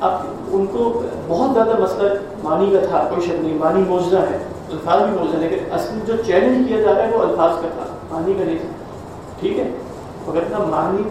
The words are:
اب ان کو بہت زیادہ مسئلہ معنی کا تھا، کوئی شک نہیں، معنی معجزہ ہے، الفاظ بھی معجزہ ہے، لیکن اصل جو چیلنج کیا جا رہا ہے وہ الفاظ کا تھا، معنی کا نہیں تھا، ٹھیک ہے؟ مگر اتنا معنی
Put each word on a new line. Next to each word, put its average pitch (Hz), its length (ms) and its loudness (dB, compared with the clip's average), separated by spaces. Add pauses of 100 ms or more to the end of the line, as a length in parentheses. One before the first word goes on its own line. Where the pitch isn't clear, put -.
اب 185 120 2 (360)
ان 196 180 2
کو 233 360 0 (260)
بہت - 260 2
زیادہ 226 260 4
مسئلہ 196 280 2 (360)
معنی 185 260 2
کا 190 200 4
تھا، - 180 2
کوئی 175 180 0
شک 170 140 -2
نہیں، 160 140 0
معنی 160 340 2
معجزہ 180 280 2
ہے، - 220 0 (320)
الفاظ 165 320 2
بھی 196 160 2
معجزہ 160 180 0
ہے، 160 120 0
لیکن - 240 -2
اصل - 340 -4
جو 226 60 0 (140)
چیلنج 247 420 4
کیا 214 120 2
جا 202 140 4
رہا - 140 2
ہے 151 80 2
وہ - 60 4
الفاظ 165 280 2 (120)
کا 170 60 -4
تھا، - 160 -8 (260)
معنی 165 220 0
کا 185 120 0
نہیں 165 140 -2
تھا، 165 100 -8 (720)
ٹھیک - 180 -2
ہے؟ - 100 -2 (580)
مگر 160 120 -2
اتنا 165 200 -2
معنی 165 520 0